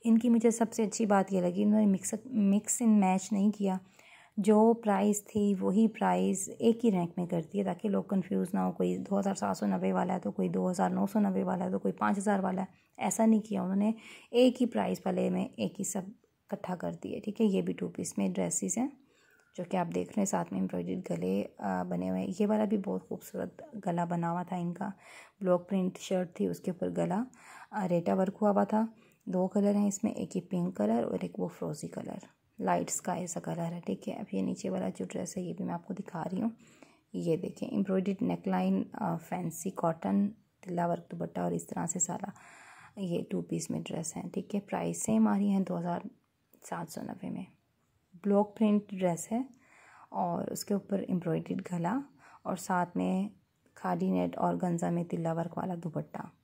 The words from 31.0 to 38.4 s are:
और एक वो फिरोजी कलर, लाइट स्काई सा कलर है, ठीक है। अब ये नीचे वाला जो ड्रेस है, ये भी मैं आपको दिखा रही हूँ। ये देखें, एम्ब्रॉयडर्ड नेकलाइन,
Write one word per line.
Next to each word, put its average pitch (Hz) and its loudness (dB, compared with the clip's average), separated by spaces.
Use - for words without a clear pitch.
और 185 -4
एक 170 -8
वो 180 -2
फिरोजी 165 -8
कलर, - -10
लाइट 180 0
स्काई 180 -4
सा 175 -8
कलर 165 -6
है, 170 -6
ठीक 196 -6
है। - -6
अब 196 -8
ये 190 -2
नीचे 190 -4
वाला 185 -2
जो 185 -6
ड्रेस 185 -8
है, 185 -6
ये 170 -6
भी 185 -8
मैं 175 -4
आपको 170 -8
दिखा 175 -8
रही 185 -4
हूँ। 226 0
ये 170 0
देखें, - -8
एम्ब्रॉयडर्ड 190 0
नेकलाइन, 185 0